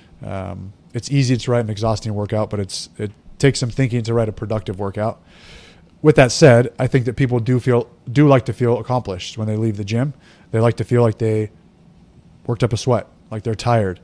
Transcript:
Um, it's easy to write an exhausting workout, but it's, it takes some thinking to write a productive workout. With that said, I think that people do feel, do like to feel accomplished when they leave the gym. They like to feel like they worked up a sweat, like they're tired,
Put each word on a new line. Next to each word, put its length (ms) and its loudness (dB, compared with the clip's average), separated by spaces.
Um, 500 -10
it's 180 -8
easy 260 2
to 140 -4
write 100 2
an 80 -4
exhausting 440 -4
workout, 360 -4
but 100 -6
it's, 380 -10
it 140 -8
takes 200 2
some 100 -4
thinking 340 -2
to 100 -4
write 160 0
a 20 -8
productive 480 -6
workout. 420 -6
With 160 6
that 140 6
said, 460 6
I 100 0
think 180 0
that 100 -4
people 240 0
do 200 0
feel, 300 0
do 160 4
like 180 6
to 80 -6
feel 260 0
accomplished 580 -6
when 100 -4
they 80 -2
leave 220 -2
the 80 -6
gym. 280 -2
They 80 0
like 180 2
to 60 -4
feel 180 2
like 160 2
they 340 -2
worked 180 -4
up 100 0
a 40 -4
sweat, 300 -2
like 140 -10
they're 120 -4
tired, 480 0